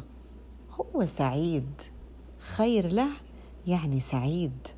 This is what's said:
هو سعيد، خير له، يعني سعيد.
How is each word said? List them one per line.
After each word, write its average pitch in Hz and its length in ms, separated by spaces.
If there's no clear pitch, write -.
هو - 340
سعيد، 143 760
خير 220 520
له، 247 180
يعني 156 320
سعيد. 135 680